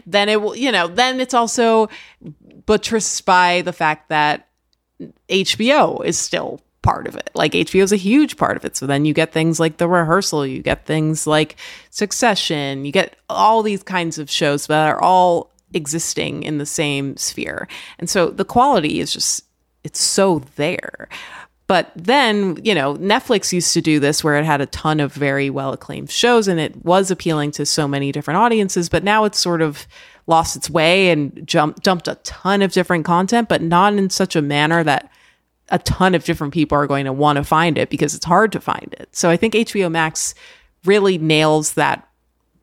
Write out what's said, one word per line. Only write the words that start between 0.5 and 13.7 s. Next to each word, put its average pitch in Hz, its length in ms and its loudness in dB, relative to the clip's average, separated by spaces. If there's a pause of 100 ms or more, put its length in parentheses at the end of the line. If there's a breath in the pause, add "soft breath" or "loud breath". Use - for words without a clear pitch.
you 247 160 -2
know, 175 160 0
then 254 320 0
it's 254 140 -4
also 226 540 2 (760 loud breath)
buttressed 214 580 -2
by 180 380 4
the 175 100 -6
fact 156 360 -4
that 151 400 0 (800)
H 185 300 0
B 233 140 2
O 233 260 2
is - 200 -2
still - 420 -6 (220)
part - 240 -2
of - 80 -10
it. - 200 -12
Like, 165 200 0
H 175 180 0
B 185 80 4
O 196 40 6
is 190 80 2
a 214 40 4
huge 233 400 2
part - 200 0
of - 80 -10
it. - 120 -8
So 135 100 -6
then 143 180 2
you 151 100 0
get 160 180 0
things 160 280 0
like 165 160 0
The 175 100 0
Rehearsal, 170 600 0
you 131 160 -8
get - 220 -4
things 156 440 -2
like 151 280 0 (340 loud breath)
Succession, 151 920 -2
you 143 60 -6
get 185 240 -2 (160)
all 220 320 2
these 208 220 -2